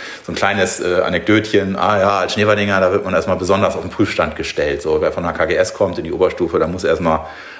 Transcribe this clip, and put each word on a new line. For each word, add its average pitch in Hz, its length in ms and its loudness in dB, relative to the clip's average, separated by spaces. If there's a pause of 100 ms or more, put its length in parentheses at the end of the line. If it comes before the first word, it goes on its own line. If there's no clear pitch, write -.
(240)
so - 80 -8
ein - 20 -6
kleines, 98 460 0
äh, 90 220 2
Anekdötchen. 98 760 0
Ah 98 220 2
ja, 98 220 4
als 90 120 -2
Schneeferdinger, 104 480 2
da 92 120 4
wird 98 120 0
man 92 80 -4
erstmal 90 240 0
besonders 92 400 2
auf 87 60 -6
den 90 80 -8
Prüfstand 82 460 -2
gestellt. 73 440 -2
So, 78 220 0
wer 80 100 2
von - 100 -6
der 85 120 -2
K - 100 0
G - 100 0
S 78 200 2
kommt 95 240 0
in 80 60 -6
die 82 80 -6
Oberstufe, 90 460 0
da 80 80 2
muss 90 180 -6
erstmal 80 420 0 (340)